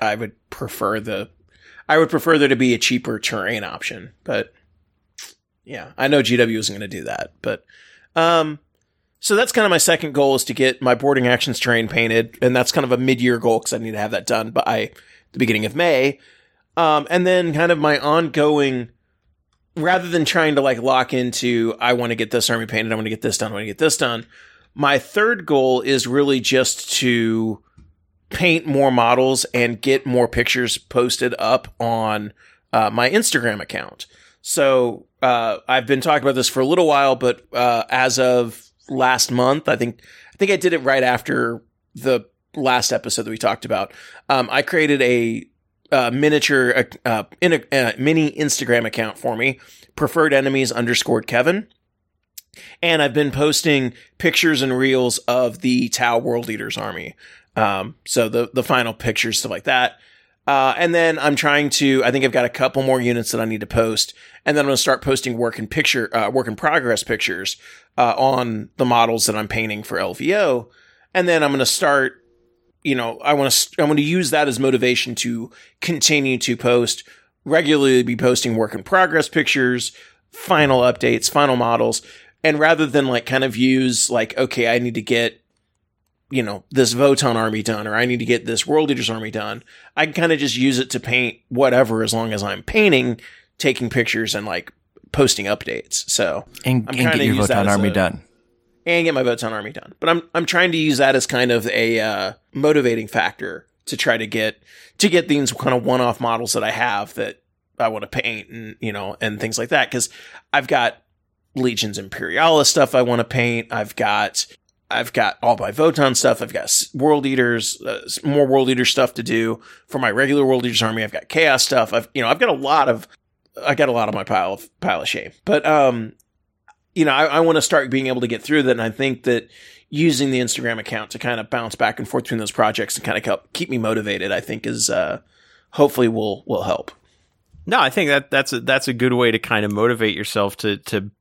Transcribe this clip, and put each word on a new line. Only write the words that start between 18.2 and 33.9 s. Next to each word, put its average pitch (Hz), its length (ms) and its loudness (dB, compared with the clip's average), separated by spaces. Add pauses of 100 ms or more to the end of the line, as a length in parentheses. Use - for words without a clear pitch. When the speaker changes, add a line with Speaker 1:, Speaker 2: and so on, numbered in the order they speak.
Speaker 1:
rather 180 320 0
than 165 160 0
trying 156 320 0
to, 139 60 2
like, 131 200 0
lock 127 320 0
into, 120 640 -2
"I 120 140 2
wanna 120 220 -2
get 110 160 -4
this 113 180 0
army 113 160 -2
painted, 110 280 -4
I - 20 -2
wanna 110 140 -4
get 107 120 -8
this 113 160 -2
done, 110 140 -4
I 107 40 -10
wanna 104 100 -8
get 101 140 -10
this 156 180 2
done," 117 280 -4 (480)
my 143 260 2
third 208 460 -2
goal 131 360 2
is 123 260 0
really 139 320 2
just - 600 -2
to 113 640 0 (680)
paint 165 360 0
more 139 260 2
models 127 640 2
and 120 280 -2
get 135 240 0
more 123 220 2
pictures 120 500 -2
posted 123 640 -2
up 117 400 -2
on, 110 540 -4 (400)
uh, 107 160 2
my 120 200 0
Instagram 120 520 0
account. - 440 -12 (360)